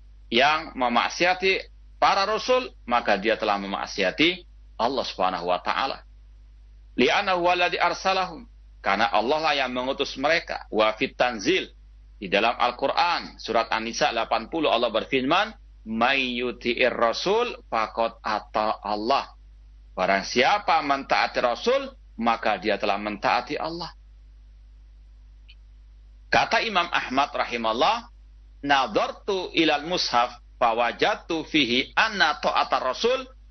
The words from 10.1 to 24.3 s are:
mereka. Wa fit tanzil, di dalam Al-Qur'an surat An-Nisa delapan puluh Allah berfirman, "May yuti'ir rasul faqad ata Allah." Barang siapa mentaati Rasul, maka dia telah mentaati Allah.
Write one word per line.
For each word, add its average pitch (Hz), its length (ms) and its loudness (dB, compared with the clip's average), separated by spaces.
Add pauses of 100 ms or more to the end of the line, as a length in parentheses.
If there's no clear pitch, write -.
mereka. 156 560 -2
Wa 107 240 2
fit 131 160 -2
tanzil, 123 560 0 (480)
di 95 160 -10
dalam 110 240 2
Al-Qur'an 135 800 0
surat 113 320 0
An-Nisa 113 400 0
delapan 113 400 -2
puluh 156 240 0
Allah 120 160 2
berfirman, 135 640 0 (320)
"May 120 560 0
yuti'ir 120 560 0
rasul 180 560 0 (160)
faqad 113 560 -2
ata 107 560 -2
Allah." 107 480 0 (640)
Barang 95 320 2
siapa 165 560 2
mentaati 139 640 0
Rasul, 233 400 0 (320)
maka 113 400 0
dia 101 240 0
telah 104 160 0
mentaati 107 640 -2
Allah. 165 320 -10 (2500)